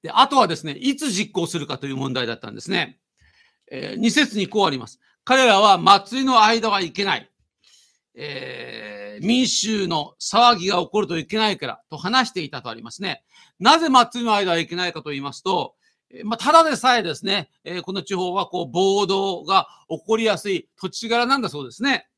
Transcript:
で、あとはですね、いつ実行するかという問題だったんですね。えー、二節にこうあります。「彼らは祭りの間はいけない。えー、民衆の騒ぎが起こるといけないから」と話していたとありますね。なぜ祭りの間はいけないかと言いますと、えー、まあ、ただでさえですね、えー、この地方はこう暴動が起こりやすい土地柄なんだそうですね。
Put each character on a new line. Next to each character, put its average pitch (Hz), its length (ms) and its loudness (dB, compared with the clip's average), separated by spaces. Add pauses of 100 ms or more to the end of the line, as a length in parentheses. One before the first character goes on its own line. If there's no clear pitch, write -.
で、 175 80 -12
あ 262 180 6
と 277 100 2
は 208 100 4
で 165 80 -2
す - 80 -14
ね、 151 80 -8
い 269 240 -4
つ 294 140 -4
実 202 220 -4
行 170 140 -2
す 170 120 -6
る 143 80 -6
か 131 100 -8
と 139 100 -10
い 139 60 -6
う 135 40 -6
問 135 180 -4
題 123 120 -2
だ 117 80 -6
っ - 60 -14
た 104 100 -14
ん 107 40 -16
で 107 80 -14
す 165 80 -12
ね。 175 280 -4 (720)
え - 260 -10
ー、 - 20 -8
二 226 120 2
節 240 280 0
に 190 100 -2
こ 208 160 0
う - 20 2
あ 156 40 0
り 131 80 -6
ま 117 80 -12
す。 - 120 -20 (260)
「彼 262 220 4
ら 196 140 6
は 202 180 8
祭 196 420 4
り 262 60 0
の 247 160 6
間 226 260 4
は 202 120 0
い 165 120 -6
け 202 120 -4
な 170 120 0
い。 - 140 -12 (840)
え 120 1080 -14
ー、 175 40 -4
民 247 200 2
衆 202 420 -2
の 156 320 -6
騒 233 360 4
ぎ 180 120 -4
が 185 100 0
起 175 120 -4
こ 208 100 0
る 202 60 0
と 170 100 -6
い 160 100 -6
け 220 120 -4
な 214 120 0
い 180 60 -4
か 139 100 -8
ら」 113 220 -10
と 156 80 -12
話 233 320 0
し - 40 -14
て 180 100 -6
い 143 80 -8
た 131 100 -12
と 123 80 -12
あ 110 60 -10
り 117 80 -16
ま 117 80 -16
す - 120 -14
ね。 180 220 -8 (340)
な 277 200 6
ぜ 320 100 0
祭 240 340 2
り 233 40 -4
の 214 80 2
間 190 180 0
は 170 60 2
い 160 80 -2
け 175 100 -10
な 180 100 -4
い 175 60 -6
か 156 100 -14
と 151 80 -12
言 139 100 -8
い - 20 -12
ま 143 100 -10
す - 100 -18
と、 185 340 -2 (340)
え - 120 -18
ー、 202 40 -8
ま 220 80 -2
あ、 - 20 -4
た 254 160 0
だ 330 160 8
で 269 80 -2
さ 247 220 2
え 208 40 -2
で 165 120 -6
す - 100 -14
ね、 190 260 -4 (140)
え 175 140 -8
ー、 170 40 -8
こ 190 100 -10
の 190 100 -6
地 202 120 -6
方 180 200 -4
は 190 120 -2
こ 170 180 -6
う 131 60 -12
暴 196 360 2
動 190 380 -2
が 185 240 2 (200)
起 165 160 -8
こ 220 140 0
り 226 60 0
や 208 120 2
す 208 140 -8
い 170 260 -4
土 185 140 -8
地 - 180 -12
柄 233 160 0
な 269 140 0
ん 247 40 -4
だ 190 60 -4
そ 143 140 -10
う - 20 -10
で 117 80 -16
す 208 100 -10
ね。 262 360 -2